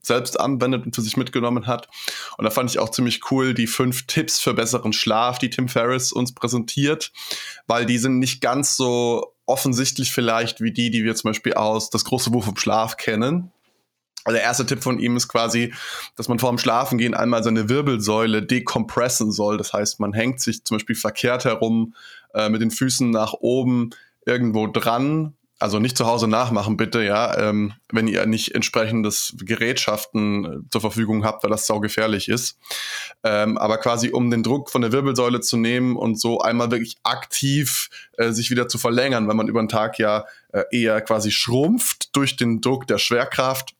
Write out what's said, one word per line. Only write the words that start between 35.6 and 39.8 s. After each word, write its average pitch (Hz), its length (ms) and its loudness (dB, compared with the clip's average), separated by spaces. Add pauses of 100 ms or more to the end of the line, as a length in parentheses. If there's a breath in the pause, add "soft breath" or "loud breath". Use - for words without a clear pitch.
und 110 240 0
so 117 220 0
einmal 117 300 2
wirklich 117 320 -4
aktiv, 135 840 -2 (280 loud breath)
äh, 117 140 2
sich 117 200 -2
wieder 123 160 0
zu 117 100 -4
verlängern, 120 520 2
weil 107 60 2
man 110 120 2
über 110 140 0
den 107 80 -2
Tag 110 280 0